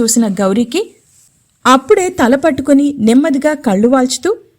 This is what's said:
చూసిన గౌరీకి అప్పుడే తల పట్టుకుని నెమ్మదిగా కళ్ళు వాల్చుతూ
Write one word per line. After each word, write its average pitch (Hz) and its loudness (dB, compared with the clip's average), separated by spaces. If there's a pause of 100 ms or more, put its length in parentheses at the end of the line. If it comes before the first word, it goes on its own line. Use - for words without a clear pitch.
చూసిన 226 0
గౌరీకి 208 -4 (720)
అప్పుడే 359 2
తల 254 0
పట్టుకుని 285 0
నెమ్మదిగా 277 0
కళ్ళు 226 0
వాల్చుతూ 262 -2 (220)